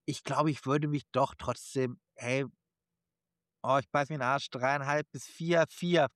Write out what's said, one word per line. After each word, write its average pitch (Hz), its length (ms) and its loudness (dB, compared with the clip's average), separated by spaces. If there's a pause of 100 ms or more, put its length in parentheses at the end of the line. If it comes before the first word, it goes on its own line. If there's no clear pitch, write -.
Ich - 180 -6
glaube, 147 260 2
ich - 160 -6
würde 147 220 0
mich 147 240 -4
doch 131 260 0
trotzdem, 127 640 -4 (160)
hey, 131 300 -2 (1160)
oh, 131 180 2
ich - 100 -4
beiß 143 180 0
mir 156 80 -6
in 139 40 -6
den 123 80 -2
Arsch, 139 220 0
dreieinhalb 139 600 0
bis 135 140 -12
vier, 165 420 2
vier, 170 480 2